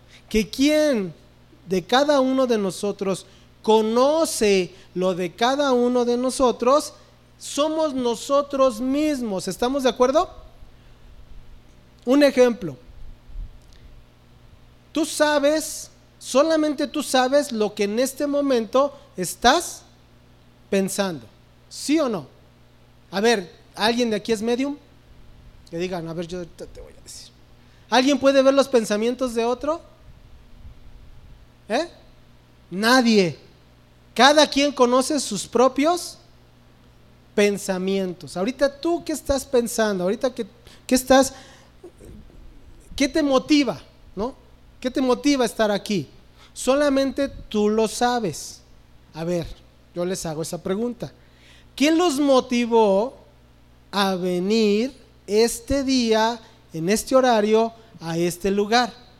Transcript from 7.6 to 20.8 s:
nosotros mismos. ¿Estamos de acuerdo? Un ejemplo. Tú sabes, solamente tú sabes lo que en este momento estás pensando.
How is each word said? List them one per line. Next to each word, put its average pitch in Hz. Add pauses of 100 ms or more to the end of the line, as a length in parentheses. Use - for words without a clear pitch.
nosotros 262
mismos. 262
¿Estamos 254
de 254
acuerdo? 262 (1800)
Un 277
ejemplo. 240 (2250)
Tú 311
sabes, 302 (300)
solamente 302
tú 294
sabes 262
lo 214
que 208
en 208
este 262
momento 277 (220)
estás 247 (880)
pensando. 190 (440)